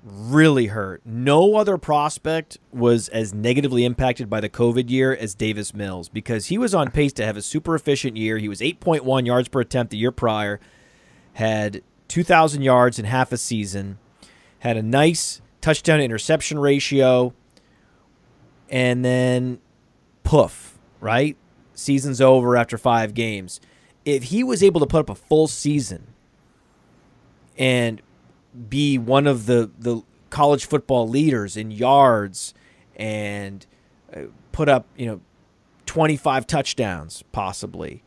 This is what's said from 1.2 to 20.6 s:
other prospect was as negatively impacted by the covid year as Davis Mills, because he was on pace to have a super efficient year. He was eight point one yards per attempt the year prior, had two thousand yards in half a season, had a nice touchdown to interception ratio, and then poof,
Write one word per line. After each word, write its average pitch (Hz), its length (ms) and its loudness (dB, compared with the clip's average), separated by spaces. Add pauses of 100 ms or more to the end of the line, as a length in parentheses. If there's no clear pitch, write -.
other 202 200 0
prospect 156 800 -4 (140)
was 120 360 2
as 107 260 -6
negatively 123 500 0
impacted 123 460 -2
by 110 100 -2
the 104 80 -6
covid 120 400 0
year 131 260 0
as 104 200 -10
Davis 107 400 -6
Mills, 95 340 -10
because 110 380 -6
he 175 100 -2
was 226 180 -2
on 156 160 0
pace 147 240 0
to 110 120 -4
have 107 100 -6
a 104 60 -12
super 160 320 -4
efficient 135 420 -2
year. 110 220 -2
He 107 100 -6
was 101 140 -8
eight 147 180 -4
point 156 240 0
one 131 220 0
yards 123 220 0
per 135 120 -2
attempt 120 300 -2
the 107 80 -8
year 120 140 0
prior, 107 480 -2 (720)
had 107 500 -4 (240)
two - 160 -2
thousand 160 400 2
yards 123 380 4
in 107 40 -8
half 127 280 -2
a 123 40 -4
season, 101 640 -6 (600)
had 120 160 -2
a 110 60 -4
nice 143 580 0 (200)
touchdown 156 380 2
to 143 60 2
interception 147 560 -2
ratio, 131 720 2 (1400)
and 127 340 0
then 127 540 0 (640)
poof, - 560 0 (220)